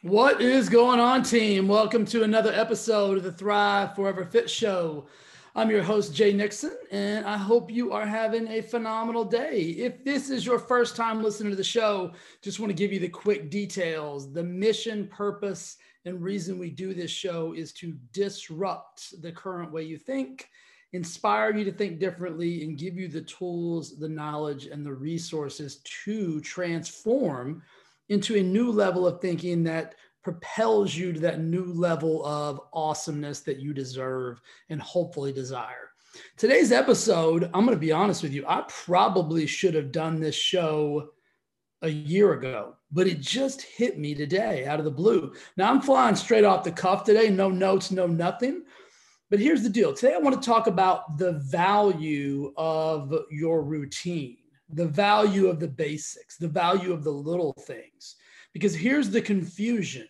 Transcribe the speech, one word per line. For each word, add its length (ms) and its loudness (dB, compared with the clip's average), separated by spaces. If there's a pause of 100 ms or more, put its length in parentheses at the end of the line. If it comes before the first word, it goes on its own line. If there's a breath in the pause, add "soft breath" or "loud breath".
What 340 6
is 280 4
going 320 6
on, 240 4
team? 420 2
Welcome 400 4
to 160 0
another 300 4
episode 680 0
of 60 -4
the 80 -6
Thrive 640 0
Forever 280 -2
Fit 240 2
Show. 600 -2 (480 loud breath)
I'm 120 2
your 140 2
host, 320 0
Jay 180 6
Nixon, 460 -2 (140)
and 340 -4
I 100 -4
hope 360 2
you 180 -2
are 160 -4
having 400 -2
a 140 -4
phenomenal 640 -4
day. 380 -2
If 420 -6
this 260 -2
is 160 -4
your 140 0
first 340 0
time 300 -2
listening 260 -2
to 60 -4
the 80 -4
show, 480 0 (280 loud breath)
just 200 -10
want 100 -4
to 60 -2
give 160 0
you 80 -4
the 80 -4
quick 420 -2
details. 840 -6
The 120 -6
mission, 640 -2
purpose, 680 -8 (280 soft breath)
and 180 -10
reason 340 -6
we 140 -10
do 240 -10
this 160 -8
show 440 -6
is 180 -12
to 240 -12 (160)
disrupt 1120 -8
the 100 -14
current 400 -10
way 100 -8
you 160 -10
think, 500 -8 (440 soft breath)
inspire 600 -2
you 120 -2
to 80 -4
think 260 -6
differently, 640 -4
and 160 -8
give 180 -8
you 120 -8
the 140 -10
tools, 760 -8
the 100 -8
knowledge, 580 -6
and 200 -12
the 80 -8
resources 840 -8 (260)
to 380 -4
transform 1160 -4 (480 soft breath)
into 280 0
a 40 6
new 300 2
level 340 2
of 160 2
thinking 440 0
that 320 -4 (260 soft breath)
propels 720 0
you 180 -4
to 60 -6
that 220 0
new 320 -2
level 520 0
of 360 -4 (120)
awesomeness 680 -4
that 180 -6
you 160 -8
deserve 680 -8 (280 soft breath)
and 120 -8
hopefully 520 -4
desire. 580 -10 (460 loud breath)
Today's 340 6
episode, 840 4
I'm 120 4
gonna 120 4
be 140 0
honest 320 2
with 100 -4
you, 140 -6
I 220 0
probably 760 2
should 300 0
have 160 0
done 300 -2
this 160 -2
show 720 0 (760)
a 60 -2
year 460 4
ago, 420 -8 (160)
but 160 4
it 100 -2
just 440 -4
hit 360 -2
me 160 -6
today 520 -2
out 120 -2
of 60 -4
the 80 0
blue. 400 2 (240 loud breath)
Now, 160 4
I'm 80 6
flying 340 6
straight 300 6
off 180 6
the 80 -2
cuff 320 0
today, 260 6
no 220 4
notes, 400 2
no 160 2
nothing. 560 0 (680 soft breath)
But 100 4
here's 240 4
the 40 2
deal. 240 2
Today, 220 4
I 40 0
wanna 180 4
talk 320 2
about 500 2
the 140 0
value 1200 0
of 560 -2 (200)
your 300 0
routine, 760 -6 (320)
the 160 -2
value 600 4
of 140 2
the 80 -4
basics, 680 -8
the 120 -4
value 440 0
of 120 -4
the 80 -2
little 400 -2
things. 640 -18 (360 soft breath)
Because 220 0
here's 360 2
the 100 2
confusion. 880 -2